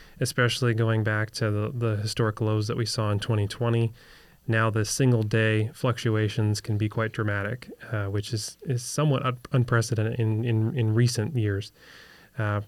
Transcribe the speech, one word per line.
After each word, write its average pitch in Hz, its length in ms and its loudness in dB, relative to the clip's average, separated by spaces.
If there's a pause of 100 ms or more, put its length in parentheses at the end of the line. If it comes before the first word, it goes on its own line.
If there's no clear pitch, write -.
(200)
especially 120 520 0
going 110 320 2
back 107 280 0
to 110 180 -2
the, 104 240 -2
the 113 220 0
historic 107 440 -2
lows 107 280 0
that 117 80 -2
we 117 100 0
saw 107 240 -2
in 104 80 2
twenty 104 280 0
twenty. 117 460 0 (540)
Now 113 240 2
the 104 160 0
single 123 360 2
day 110 520 2
fluctuations 107 880 0
can 107 160 -2
be 107 100 0
quite 110 240 -4
dramatic, 104 580 -4 (220)
uh, 104 140 -2
which 98 260 -4
is, - 300 -6
is 123 200 -2
somewhat 147 440 0
un-, 123 120 -4 (140)
unprecedented 117 680 2
in, 110 260 0
in, 113 320 0
in 110 180 2
recent 120 420 2
years. 101 340 -2 (680)
Uh, 104 300 0